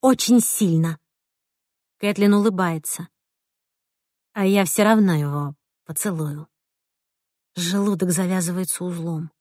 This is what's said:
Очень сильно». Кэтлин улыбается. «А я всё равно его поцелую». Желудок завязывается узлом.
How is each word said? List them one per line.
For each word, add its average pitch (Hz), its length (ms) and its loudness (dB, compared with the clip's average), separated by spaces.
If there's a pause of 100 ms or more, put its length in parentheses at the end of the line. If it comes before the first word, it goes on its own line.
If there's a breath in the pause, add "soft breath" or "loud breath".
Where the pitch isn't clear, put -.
Очень 247 400 4
сильно». 165 580 0 (1000)
Кэтлин 202 360 2
улыбается. 185 720 -2 (1300)
«А 202 120 -2
я 196 180 4
всё 202 200 0
равно 208 300 4
его 147 400 -4 (300)
поцелую». 156 640 -8 (1040)
Желудок 185 560 -2
завязывается 180 760 -4
узлом. 170 460 -8 (100)